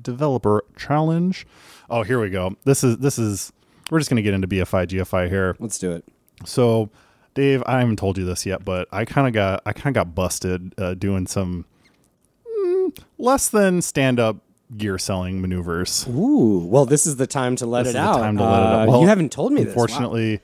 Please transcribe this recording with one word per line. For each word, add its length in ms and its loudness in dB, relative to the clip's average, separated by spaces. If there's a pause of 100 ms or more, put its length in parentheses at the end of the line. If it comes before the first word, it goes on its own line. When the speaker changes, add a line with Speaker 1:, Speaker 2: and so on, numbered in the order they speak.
Speaker 1:
Developer 640 0 (140)
Challenge. 680 0 (440)
Oh, 140 0
here 180 0
we 80 -2
go. 340 -4
This 200 2
is, 140 2
this 220 -2
is, 320 -2 (400)
we're 80 2
just 100 -2
gonna 120 0
get 120 0
into 140 0
B 140 0
F 120 -4
I 120 2
G 140 -4
F 140 -6
I 140 0
here. 320 -2
Speaker 2:
Let's 180 -8
do 140 -4
it. 120 -10 (420)
Speaker 1:
So, 440 2 (460)
Dave, 300 2
I 140 0
haven't 180 2
told 200 -2
you 80 -4
this 200 -6
yet, 200 -6
but 260 -4
I 140 -4
kinda 260 0
got, 340 0
I 80 -4
kinda 180 -4
got 240 -2
busted, 640 -4
uh, 160 -4
doing 320 -2
some, 380 -4 (920)
mm, 380 -2 (200)
less 320 0
than 320 2
stand-up 560 0 (380)
gear 220 -4
selling 440 -4
maneuvers. 680 -4
Speaker 2:
Ooh, 560 2
well, 200 6
this 200 2
is 120 -4
the 100 -2
time 300 -2
to 80 -6
let 180 0
Speaker 1:
This 100 -2
Speaker 2:
it 60 -4
Speaker 1:
is 40 0
the 60 2
Speaker 2:
out. 80 4
Speaker 1:
time 200 0
to 60 2
let 80 4
it 140 4
out. 220 4
Speaker 2:
Uh, 40 6
Speaker 1:
Well, 100 8
Speaker 2:
you 60 8
haven't 240 4
told 220 -2
me 100 2
this. 120 -4
Wow. 80 4
Speaker 1:
unfortunately, 600 -2